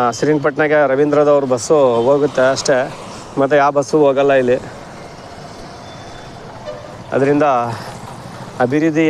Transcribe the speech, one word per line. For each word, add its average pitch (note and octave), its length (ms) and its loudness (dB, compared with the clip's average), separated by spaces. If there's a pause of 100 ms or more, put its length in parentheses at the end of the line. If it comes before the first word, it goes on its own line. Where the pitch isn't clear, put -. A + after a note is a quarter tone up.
(160)
ಶ್ರೀರಂಗಪಟ್ಟಣಕ್ಕೆ D3+ 640 2 (120)
ರವೀಂದ್ರದವ್ರ C#3+ 600 4
ಬಸ್ಸು C#3 260 2 (300)
ಹೋಗುತ್ತೆ C#3 460 2
ಅಷ್ಟೇ, B2+ 240 0 (640)
ಮತ್ತು C3+ 180 2
ಯಾವ C#3+ 180 4
ಬಸ್ಸು C#3+ 280 2
ಹೋಗಲ್ಲ C#3 360 4
ಇಲ್ಲಿ. B2 160 2 (2500)
ಅದರಿಂದ C#3+ 320 2 (1160)
ಅಭಿವೃದ್ಧಿ D3+ 460 2